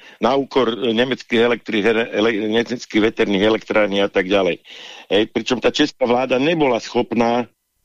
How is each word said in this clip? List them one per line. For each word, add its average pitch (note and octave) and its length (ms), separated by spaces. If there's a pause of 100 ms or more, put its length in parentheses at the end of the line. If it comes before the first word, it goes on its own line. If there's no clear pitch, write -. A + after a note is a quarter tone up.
(180)
na A#2 160
úkor B2+ 400 (160)
nemeckých A#2 560
elektri-, A2 400
ele-, G#2+ 640
nemeckých A2+ 640
veterných G#2 400
elektrární G2+ 480
a G2 80
tak F#2+ 160
ďalej. F#2 400 (480)
Hej, G#2 160
pričom A2+ 320
tá B2+ 80
česká C3 400
vláda B2+ 320
nebola C#3+ 400
schopná, A#2 640 (380)